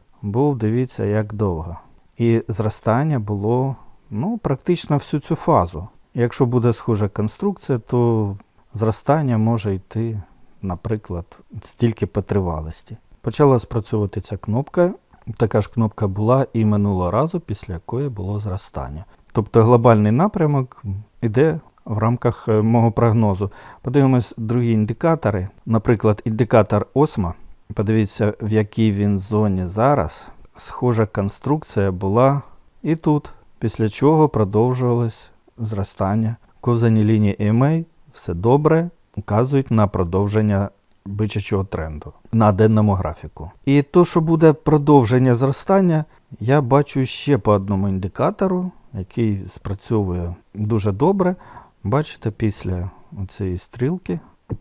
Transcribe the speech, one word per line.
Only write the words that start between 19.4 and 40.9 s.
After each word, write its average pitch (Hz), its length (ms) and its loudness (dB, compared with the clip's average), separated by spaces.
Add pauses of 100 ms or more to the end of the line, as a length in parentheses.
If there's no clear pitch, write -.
глобальний 113 480 6
напрямок 147 720 0 (380)
іде 143 380 2 (260)
в 104 120 -6
рамках, 117 500 -2
е, 107 140 2
мого 113 300 4
прогнозу. 107 600 2 (300)
Подивимось 131 560 2
другі 117 340 0
індикатори. 107 760 0 (180)
Наприклад, 110 600 2
індикатор 110 680 2
осмо. 113 400 0 (400)
Подивіться, 107 680 0
в 104 100 -4
якій 107 400 2
він 101 280 0
зоні 101 440 0
зараз. 107 640 -2 (280)
Схожа 113 500 -2
конструкція 104 840 -4
була 113 500 0 (420)
і 160 120 0
тут, 151 380 -2 (260)
після 110 300 -2
чого 151 400 4
продовжувалось 117 1000 0 (260)
зростання. 110 800 -2 (260)
Ковзані 113 420 2
лінії 107 360 2
ема, 113 320 2 (420)
все - 200 -8
добре, 151 560 2 (260)
указують 131 560 0
на 107 160 4
продовження 101 800 0 (360)